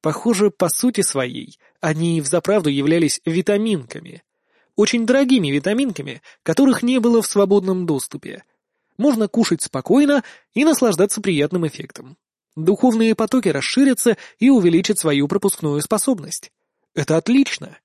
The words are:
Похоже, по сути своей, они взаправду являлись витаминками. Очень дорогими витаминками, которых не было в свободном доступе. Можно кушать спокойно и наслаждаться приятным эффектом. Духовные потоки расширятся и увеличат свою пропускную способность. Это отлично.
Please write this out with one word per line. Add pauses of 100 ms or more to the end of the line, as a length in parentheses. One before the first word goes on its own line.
Похоже,
по
сути
своей, (220)
они
взаправду
являлись
витаминками. (540)
Очень
дорогими
витаминками, (220)
которых
не
было
в
свободном
доступе. (540)
Можно
кушать
спокойно (300)
и
наслаждаться
приятным
эффектом. (380)
Духовные
потоки
расширятся (200)
и
увеличат
свою
пропускную
способность. (420)
Это
отлично.